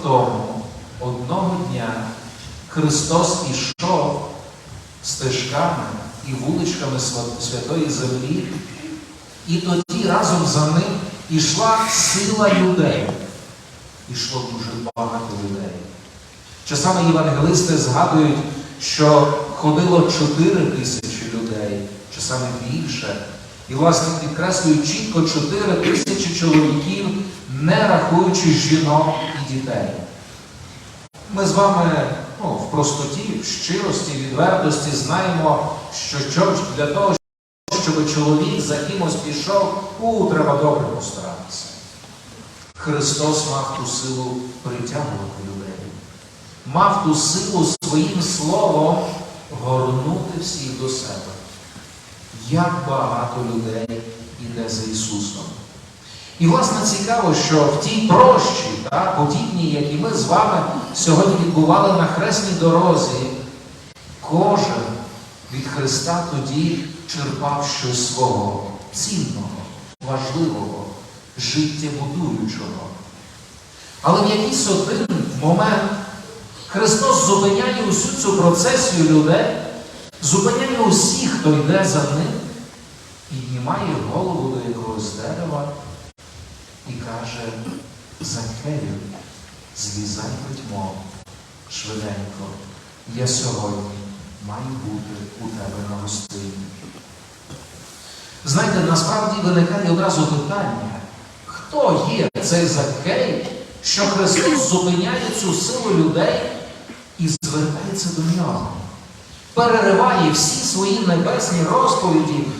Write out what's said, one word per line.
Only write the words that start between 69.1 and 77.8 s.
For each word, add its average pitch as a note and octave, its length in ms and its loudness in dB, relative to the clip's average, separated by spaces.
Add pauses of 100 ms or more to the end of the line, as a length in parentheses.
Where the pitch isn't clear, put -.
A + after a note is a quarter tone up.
важливого, C3 800 -2 (520)
життєбудуючого. D3+ 1500 -2 (1120)
Але F#3+ 200 4
в G#3 80 4
якийсь G#3+ 380 2
один - 400 0 (340)
момент G3+ 500 4 (760)
Христос B3+ 580 4
зупиняє G3 640 2